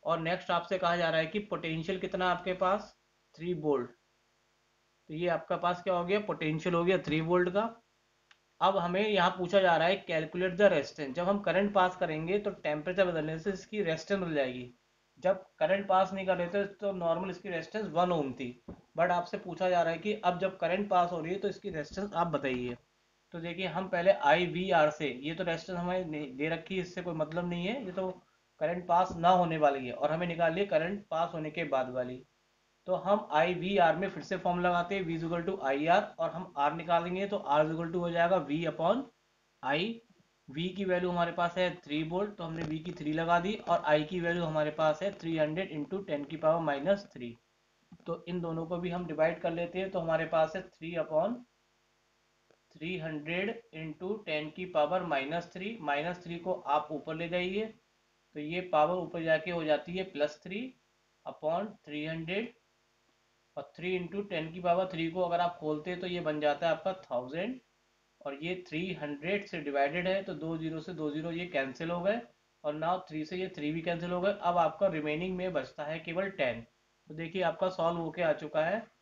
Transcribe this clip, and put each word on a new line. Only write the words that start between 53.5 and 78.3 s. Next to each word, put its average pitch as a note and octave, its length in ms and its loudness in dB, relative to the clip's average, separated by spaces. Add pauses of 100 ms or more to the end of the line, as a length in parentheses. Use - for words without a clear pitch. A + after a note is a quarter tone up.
into D#3+ 340 -8
ten D#3 420 -4
की F3+ 120 -8
power F3 380 2
minus D#3 500 -2
three। G#3 280 -8
माइनस D3+ 440 -2
थ्री E3+ 140 -8
को F3+ 140 -4
आप D3 380 0
ऊपर D#3 240 -6
ले E3 140 -6
जाइए, F3+ 360 -2 (680)
तो D3+ 60 -8
ये D#3+ 200 -4
पावर E3 340 4
ऊपर E3+ 280 -4
जाके D#3+ 280 2
हो E3+ 140 -2
जाती D#3 280 2
है F#3 120 -2
plus D3 380 -2
three A3+ 320 -8 (540)
upon E3 380 -2
थ्री D3+ 400 -8
हंड्रेड, E3 480 -4 (1000)
और C#3+ 200 -12
three F3+ 220 -2
into F#3 240 -6 (100)
ten D#3+ 200 -4
की F3+ 80 -10
पावर F3+ 260 4
थ्री E3 240 -2
को F3+ 120 -2
अगर E3+ 180 2
आप F3 160 0
खोलते D3+ 340 -4
हैं, F3 100 -6
तो F#3 60 -6
ये F3 140 -4
बन D#3 200 -2
जाता D3 260 2
है E3 60 4
आपका F#3 200 -2
थाउजेंड, E3 680 -6 (640)
और C#3 80 -6
ये F3 340 -6
थ्री E3+ 260 -4
हंड्रेड D3+ 520 -4
से E3+ 140 -8
divided C#3+ 480 0
है, G3 140 0
तो F#3+ 120 -8
दो D#3+ 240 -4
ज़ीरो D#3+ 220 -4
से F3+ 140 -10
दो D#3 160 -2
ज़ीरो D#3+ 220 -4
ये F3 140 -4
cancel C#3+ 440 -2
हो F3 100 -2
गए, G#3 200 0 (440)
और D3+ 140 -2
now F3 300 0
three D3+ 160 -6
से F3+ 120 -8
ये F#3 120 -4
थ्री D3+ 240 -4
भी E3 80 -2
cancel E3+ 300 -2
हो F3+ 100 0
गए। G3 220 2
अब F3 160 4
आपका E3+ 280 2
remaining D#3+ 500 0
में F3+ 160 -2
बचता C#3+ 320 -4
है D#3+ 160 -6
केवल F3 300 -4
टेन। A#2 360 -2 (420)
तो D#3 60 -14
देखिए, E3 280 -4
आपका E3+ 260 2
solve E3+ 300 0
होके E3 240 -4
आ D#3+ 100 4